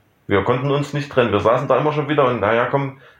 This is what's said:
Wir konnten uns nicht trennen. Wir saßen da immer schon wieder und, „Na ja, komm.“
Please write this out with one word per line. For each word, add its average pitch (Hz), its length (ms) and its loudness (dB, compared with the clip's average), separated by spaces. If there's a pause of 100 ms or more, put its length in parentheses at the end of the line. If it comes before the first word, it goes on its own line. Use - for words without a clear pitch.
(280)
Wir 98 160 2
konnten 131 260 -2
uns 143 240 -2
nicht 143 180 -6
trennen. 120 200 2
Wir 101 80 2
saßen 123 280 2
da 127 100 2
immer 147 160 0
schon 143 160 -4
wieder 147 160 2
und, 123 160 0
„Na 104 120 2
ja, 120 120 2
komm.“ 135 340 -4 (200)